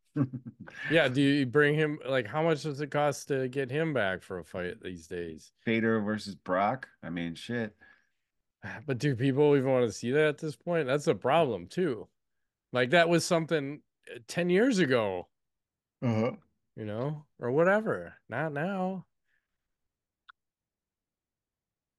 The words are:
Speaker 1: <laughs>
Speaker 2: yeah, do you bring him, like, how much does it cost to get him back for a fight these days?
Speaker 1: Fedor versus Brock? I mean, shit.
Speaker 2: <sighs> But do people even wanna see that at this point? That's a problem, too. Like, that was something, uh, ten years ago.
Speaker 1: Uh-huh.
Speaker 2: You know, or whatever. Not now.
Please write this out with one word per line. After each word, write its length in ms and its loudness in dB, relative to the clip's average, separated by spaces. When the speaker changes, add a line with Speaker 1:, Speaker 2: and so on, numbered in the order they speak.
Speaker 1:
<laughs> 760 -6
Speaker 2:
yeah, 160 4
do 140 0
you 240 4
bring 300 4
him, 280 -2
like, 220 0
how 160 -4
much 220 0
does 180 -6
it 80 -6
cost 380 0
to 200 -2
get 220 -4
him 240 -2
back 300 0
for 160 -10
a 40 -12
fight 380 -8
these 260 -12
days? 440 -10
Speaker 1:
Fedor 380 2
versus 320 -6
Brock? 540 -2
I 80 -10
mean, 240 -6
shit. 400 -6
Speaker 2:
<sighs> 240 -14
But 100 -2
do 180 0
people 400 4
even 140 2
wanna 220 4
see 220 -6
that 160 4
at 100 -4
this 160 -8
point? 320 -2
That's 180 0
a 80 4
problem, 540 2
too. 400 -4
Like, 160 2
that 180 6
was 160 4
something, 580 -2
uh, 140 -14
ten 220 -2
years 300 4
ago. 500 0
Speaker 1:
Uh-huh. 280 2
Speaker 2:
You 100 -10
know, 400 -6
or 120 -4
whatever. 640 0
Not 220 -4
now. 540 -4